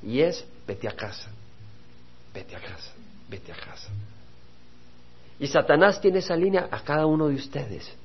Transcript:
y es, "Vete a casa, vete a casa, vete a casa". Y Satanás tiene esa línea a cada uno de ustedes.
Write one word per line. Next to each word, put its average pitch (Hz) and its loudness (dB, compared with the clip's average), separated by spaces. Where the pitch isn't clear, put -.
y 113 2
es, 175 2
"Vete 104 -4
a 104 -4
casa, - -8
vete 95 -10
a 90 -12
casa, - -12
vete 92 -10
a 82 -10
casa". - -10
Y 139 0
Satanás 165 8
tiene 190 6
esa 175 0
línea 185 4
a - -4
cada 151 4
uno 156 6
de 143 4
ustedes. 135 -6